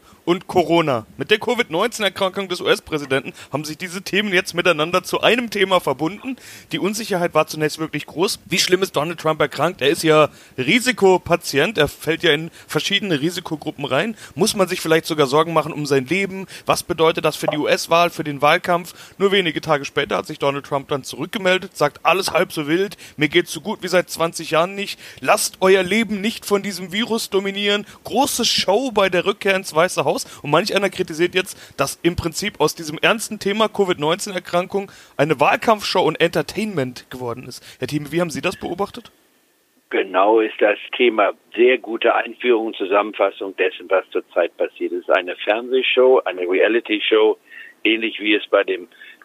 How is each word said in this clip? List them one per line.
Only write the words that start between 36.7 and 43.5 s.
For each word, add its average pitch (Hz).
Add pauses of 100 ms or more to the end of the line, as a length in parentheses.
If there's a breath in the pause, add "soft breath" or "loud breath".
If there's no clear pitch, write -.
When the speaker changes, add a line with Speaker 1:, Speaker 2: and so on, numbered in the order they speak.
Speaker 1:
geworden 123
ist. - (180 loud breath)
Herr -
Thieme, 147
wie 170
haben 175
Sie 135
das 170
beobachtet? - (800)
Speaker 2:
Genau 101
ist 107
das 104 (180)
Thema. 110 (200)
Sehr 123
gute 113
Einführung 113
und 101
Zusammenfassung 101